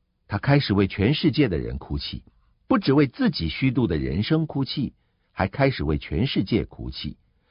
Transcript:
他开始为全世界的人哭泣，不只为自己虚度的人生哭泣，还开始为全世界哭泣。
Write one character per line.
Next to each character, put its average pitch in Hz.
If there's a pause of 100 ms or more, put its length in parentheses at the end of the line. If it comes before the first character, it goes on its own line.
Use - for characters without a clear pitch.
(280)
他 104
开 143
始 113
为 98
全 101
世 151
界 139
的 85
人 62
哭 73
泣， - (440)
不 262
只 170
为 143
自 233
己 82
虚 131
度 120
的 87
人 69
生 156
哭 139
泣， - (400)
还 92
开 139
始 -
为 76
全 78
世 139
界 95
哭 -
泣。 - (340)